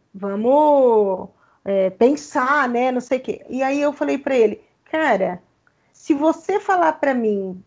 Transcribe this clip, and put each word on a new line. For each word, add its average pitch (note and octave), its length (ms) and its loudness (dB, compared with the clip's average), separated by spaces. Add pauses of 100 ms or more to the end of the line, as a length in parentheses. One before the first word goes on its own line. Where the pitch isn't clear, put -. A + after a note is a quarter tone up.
(140)
vamos, A3 1160 2 (340)
é, F#3+ 240 0
pensar, C4 800 0
né? B3 240 -2
Não B3 80 -4
sei C4 180 -4
o C4 40 -16
quê." - 260 -10
E B3+ 140 -6
aí C#4 180 -2
eu C#4+ 120 0
falei C#4+ 260 -4
pra C4+ 180 -2
ele, G#3+ 260 0 (280)
"Cara, C#4+ 520 -2 (500)
se - 220 -4
você D#4+ 460 0
falar F4+ 340 0
pra C#4 180 -2
mim, G3 540 -4